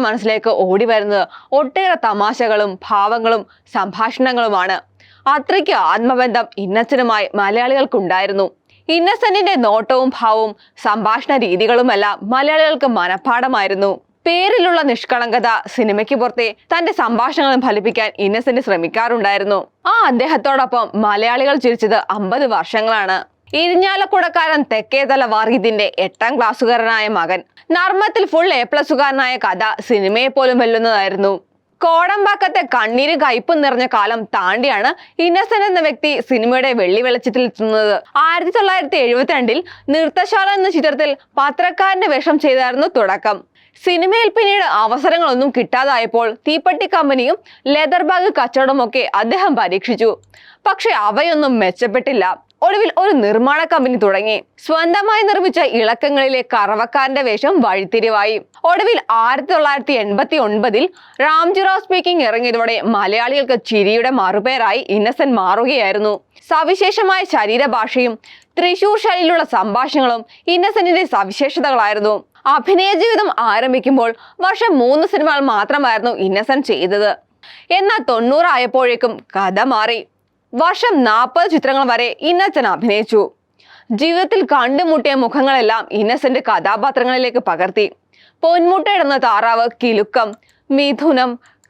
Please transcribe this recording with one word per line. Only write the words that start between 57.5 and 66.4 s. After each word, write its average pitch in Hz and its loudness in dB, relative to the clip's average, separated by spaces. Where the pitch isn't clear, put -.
വഴിത്തിരിവായി. 214 0
ഒടുവിൽ 427 2
ആയിരത്തി 269 0
തൊള്ളായിരത്തി 285 0
എൺപത്തി 202 -2
ഒൻപതിൽ 214 0
റാംജി 339 0
റാവു 381 0
സ്പീക്കിംഗ് 349 0
ഇറങ്ങിയതോടെ 226 -2
മലയാളികൾക്ക് 240 0
ചിരിയുടെ 226 2
മറുപേരായി 214 0
ഇന്നസെന്റ് 240 0
മാറുകയായിരുന്നു. 208 0